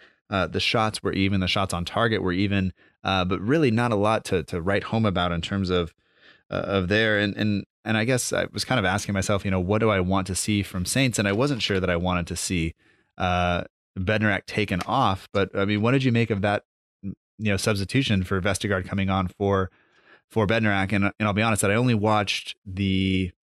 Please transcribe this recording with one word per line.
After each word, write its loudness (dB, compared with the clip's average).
Uh, 0
the -4
shots -2
were -2
even, 2
the 0
shots -2
on -2
target 0
were 0
even, 0
uh, 0
but -2
really 2
not 2
a 0
lot 2
to, 0
to -8
write 0
home 0
about 0
in -4
terms -2
of, 0
uh, -6
of -2
there. 2
And, 0
and, -2
and 0
I 0
guess -2
I 0
was -6
kind 0
of 0
asking 0
myself, 0
you -2
know, 0
what 0
do 2
I 2
want 0
to -4
see 0
from -6
Saints? 0
And 2
I 2
wasn't 0
sure 0
that 0
I 2
wanted -2
to -8
see, -4
uh, 0
Bednarik 0
taken -2
off, 0
but 0
I 2
mean, 0
what 2
did 2
you 2
make 2
of -2
that, 0
you -10
know, 0
substitution 0
for -2
Vestergaard 0
coming -2
on 0
for, 0
for 0
Bednarik? 2
And, 2
and -2
I'll 2
be 0
honest 0
that 2
I 4
only 2
watched 0
the, 0